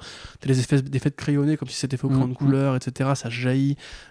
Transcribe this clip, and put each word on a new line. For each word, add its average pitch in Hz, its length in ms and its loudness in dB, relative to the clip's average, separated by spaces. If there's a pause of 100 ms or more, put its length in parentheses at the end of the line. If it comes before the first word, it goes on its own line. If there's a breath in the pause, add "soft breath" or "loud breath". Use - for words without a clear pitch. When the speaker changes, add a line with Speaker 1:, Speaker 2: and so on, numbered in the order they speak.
(400 loud breath)
Speaker 1:
T'as - 80 -8
les 131 120 4
effets, 135 200 4
des 135 160 -4
effets 143 140 0
de - 60 -14
crayonnés, 147 400 2
comme 135 120 -6
si - 80 -12
c'était 131 200 -4
fait 139 100 -2
au 131 40 2
crayon 131 160 4
Speaker 2:
Mm, 127 40 -2
Speaker 1:
de 127 40 -4
Speaker 2:
mm. - 20 -18
Speaker 1:
couleur, 135 400 2
et - 60 0
cetera. 135 340 0
Ça 113 140 -6
jaillit. 131 460 0 (340 loud breath)